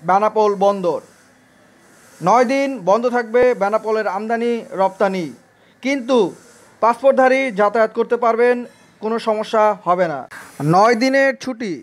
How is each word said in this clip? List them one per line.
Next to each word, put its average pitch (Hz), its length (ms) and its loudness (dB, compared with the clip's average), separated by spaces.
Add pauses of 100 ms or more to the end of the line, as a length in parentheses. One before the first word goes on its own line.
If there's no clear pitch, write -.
বেনাপোল 208 520 2
বন্দর। 190 460 -2 (1200)
নয় 226 240 4
দিন 269 240 -2 (100)
বন্ধ 202 300 0
থাকবে 240 320 0 (120)
বেনাপোলের 214 540 -2
আমদানি 226 440 -4 (200)
রপ্তানি, 190 540 -2 (580)
কিন্তু 262 340 -2 (640)
পাসপোর্টধারী 262 600 2 (100)
যাতায়াত 208 420 0
করতে 233 240 -2
পারবেন, 240 380 2 (460)
কোনো 220 180 -4
সমস্যা 214 440 -2 (200)
হবে 180 240 0
না। 143 120 -8 (440)
নয় 196 320 4
দিনের 269 420 2
ছুটি 233 460 -8